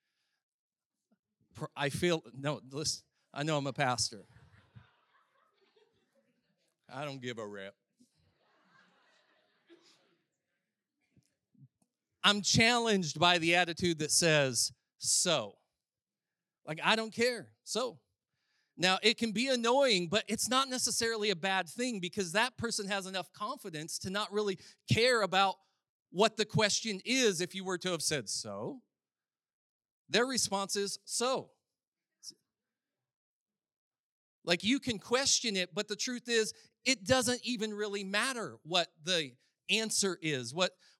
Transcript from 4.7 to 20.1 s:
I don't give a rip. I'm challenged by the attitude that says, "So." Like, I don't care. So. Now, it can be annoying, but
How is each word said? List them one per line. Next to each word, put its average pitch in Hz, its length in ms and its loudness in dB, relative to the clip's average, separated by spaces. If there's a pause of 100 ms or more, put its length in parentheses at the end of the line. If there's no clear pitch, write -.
I 143 140 -10
don't 139 180 -10
give 123 160 -8
a 110 80 -6
rip. 101 300 -12 (4000)
I'm 208 180 4
challenged 226 800 2
by 175 200 6
the 170 160 4
attitude 175 440 0
that 151 120 -4
says, 147 600 4 (260)
"So." 135 600 0 (1080)
Like, 156 160 -8
I 185 140 4
don't 220 180 -2
care. 226 360 0 (160)
So. 214 340 -6 (800)
Now, 185 240 4
it 220 160 4
can 233 140 -2
be 226 160 0
annoying, 240 600 4
but 202 200 0